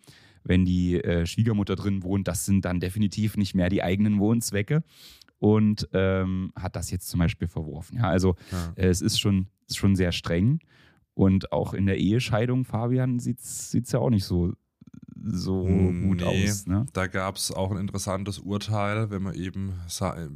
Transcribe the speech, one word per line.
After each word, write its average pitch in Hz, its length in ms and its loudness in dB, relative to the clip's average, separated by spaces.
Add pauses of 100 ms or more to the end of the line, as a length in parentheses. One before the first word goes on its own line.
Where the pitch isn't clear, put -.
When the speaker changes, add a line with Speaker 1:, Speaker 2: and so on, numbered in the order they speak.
(440)
Speaker 1:
wenn 92 220 4
die, 90 380 2
äh, 85 220 0
Schwiegermutter 104 500 0
drin 95 280 -2
wohnt, 95 240 -2
das 85 180 -4
sind 98 180 4
dann 90 160 -2
definitiv 101 580 -2
nicht 101 180 0
mehr 90 140 4
die 98 120 2
eigenen 101 380 2
Wohnzwecke. 113 640 0 (560)
Und, 107 540 4
ähm, 95 640 0
hat 90 200 -8
das 85 140 -8
jetzt - 200 -6
zum 92 100 -2
Beispiel 82 280 0
verworfen. 78 500 -10
Ja, 104 120 0
also, 92 260 2 (160)
Speaker 2:
Ja. 85 240 -6
Speaker 1:
äh, 92 120 2
es 87 140 4
ist - 180 0
schon, 98 280 2 (200)
ist - 100 -8
schon 98 180 4
sehr 90 160 2
streng. 101 500 0 (520)
Und 95 380 4
auch - 240 -2
in 98 100 0
der 98 140 2
Ehescheidung, 120 640 0
Fabian, 123 540 0
sieht's, - 500 -8
sieht's 117 220 -2
ja 131 80 0
auch 139 100 2
nicht 104 140 4
so 90 300 0 (680)
so 92 400 -4
Speaker 2:
Hm, 90 360 2
Speaker 1:
gut 90 180 0
Speaker 2:
nee. 87 60 -4
Speaker 1:
aus, 98 420 0
ne? 101 280 0
Speaker 2:
Da 92 140 -2
gab's 95 440 -4
auch 95 200 -2
ein 101 60 -2
interessantes 98 600 -4
Urteil, 104 720 -2
wenn 95 120 -4
man 95 120 -6
eben 95 380 -6 (140)
sa-, 90 280 -4 (200)